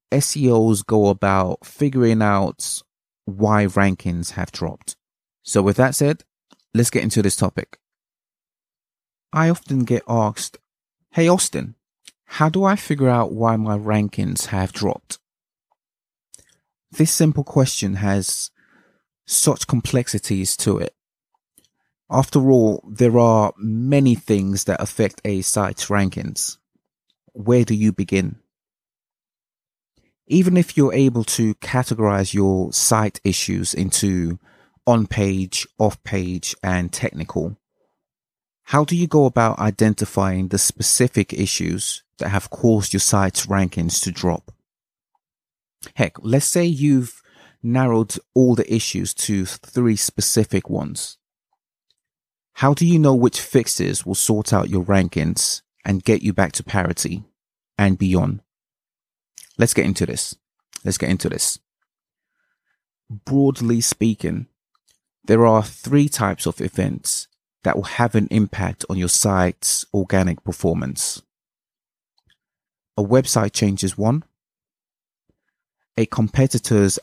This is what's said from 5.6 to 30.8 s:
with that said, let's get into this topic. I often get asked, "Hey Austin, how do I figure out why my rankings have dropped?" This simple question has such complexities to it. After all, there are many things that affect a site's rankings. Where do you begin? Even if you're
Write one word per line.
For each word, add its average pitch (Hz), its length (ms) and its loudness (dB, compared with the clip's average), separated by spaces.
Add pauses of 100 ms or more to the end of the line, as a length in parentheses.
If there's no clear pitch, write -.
with 101 140 0
that 131 180 2
said, 147 300 -2 (500)
let's 117 160 2
get - 140 -2
into 113 180 0
this 98 140 -2
topic. - 420 -4 (1500)
I 160 160 2
often 135 360 0
get 117 240 0
asked, 113 500 -2 (540)
"Hey 165 160 2
Austin, 143 480 0 (480)
how - 240 0
do 190 160 0
I 196 100 4
figure 139 340 0
out 120 220 2
why 113 240 0
my 107 240 0
rankings 104 680 -2
have 95 260 -2
dropped?" - 480 -6 (1700)
This - 220 0
simple 151 320 2
question 104 500 -2
has 98 560 -2 (720)
such - 440 -2
complexities 113 880 -2
to 101 220 0
it. - 180 -8 (1120)
After 135 400 2
all, 113 400 4
there 120 280 4
are 113 400 4
many 123 560 2
things 98 500 -2
that 95 160 -2
affect - 460 -4
a 98 160 -4
site's - 460 -4
rankings. - 680 -2 (800)
Where 117 320 2
do 110 80 0
you 107 180 2
begin? 98 440 -2 (1900)
Even 180 300 4
if - 180 2
you're 139 200 4